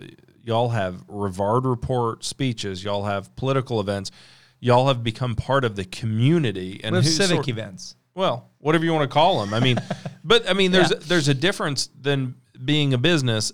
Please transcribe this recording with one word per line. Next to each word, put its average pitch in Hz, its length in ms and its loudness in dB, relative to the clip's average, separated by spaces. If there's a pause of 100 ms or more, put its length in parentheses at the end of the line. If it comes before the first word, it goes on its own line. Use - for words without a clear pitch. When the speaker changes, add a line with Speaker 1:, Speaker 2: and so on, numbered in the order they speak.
(420)
Speaker 1:
y'all 117 280 0
have 92 360 -4
Rivard 101 600 -2
Report 120 580 -2
speeches. 101 600 -6
Y'all 101 200 -4
have 101 320 -6
political 131 440 -2
events. 101 300 -2 (500)
Y'all 123 280 4
have 120 160 0
become 120 320 -4
part 135 280 0
of 104 120 -2
the 95 100 -6
community. 110 1000 0
And 110 100 -4
Speaker 2:
We - 40 4
have 123 80 4
Speaker 1:
who 160 60 2
Speaker 2:
civic 175 240 2
Speaker 1:
sort 131 140 -2
Speaker 2:
events. 107 460 -8 (200)
Speaker 1:
Well, 165 340 -4 (100)
whatever 160 260 2
you 165 80 0
wanna 151 140 0
call 151 360 4
'em. 101 100 -4
I 113 60 2
mean, 123 180 4 (240)
Speaker 2:
<laughs> - 220 -14
Speaker 1:
but, 226 260 2
I 185 40 4
mean, 190 180 2
there's 180 200 6
Speaker 2:
Yeah. - 60 0
Speaker 1:
a, - 40 -8
there's 156 260 2
a 143 60 6
difference 156 560 -2 (120)
than 135 340 -2 (280)
being 143 300 2
a 123 40 4
business 127 560 2